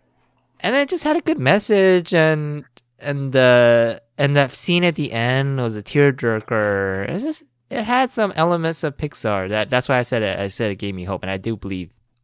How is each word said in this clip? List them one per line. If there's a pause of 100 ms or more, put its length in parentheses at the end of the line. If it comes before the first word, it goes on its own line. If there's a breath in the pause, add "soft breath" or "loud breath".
(600)
and
it
just
had
a
good
message,
and, (340)
and
the, (160)
and
that
scene
at
the
end
was
a
tearjerker.
It
just, (260)
it
had
some
elements
of
Pixar.
That,
that's
why
I
said
it.
I
said
it
gave
me
hope,
and
I
do
believe (320)